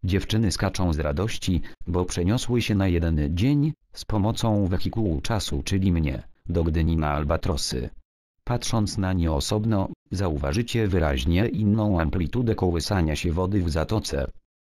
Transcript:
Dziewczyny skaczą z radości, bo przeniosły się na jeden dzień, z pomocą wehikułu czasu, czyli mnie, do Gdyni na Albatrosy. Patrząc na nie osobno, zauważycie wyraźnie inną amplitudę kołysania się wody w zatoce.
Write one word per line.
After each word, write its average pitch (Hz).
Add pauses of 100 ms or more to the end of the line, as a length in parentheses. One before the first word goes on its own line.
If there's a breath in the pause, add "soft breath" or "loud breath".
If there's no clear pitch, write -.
Dziewczyny 98
skaczą 92
z 73
radości, 78 (260 loud breath)
bo 90
przeniosły 110
się 110
na 98
jeden 82
dzień, 143 (200)
z -
pomocą 107
wehikułu 92
czasu, 82
czyli 98
mnie, 73 (220)
do 85
Gdyni 82
na 76
Albatrosy. 73 (540)
Patrząc 117
na 92
nie 85
osobno, 104 (220)
zauważycie 92
wyraźnie 85
inną 104
amplitudę 92
kołysania 85
się -
wody 92
w 85
zatoce. 78 (420)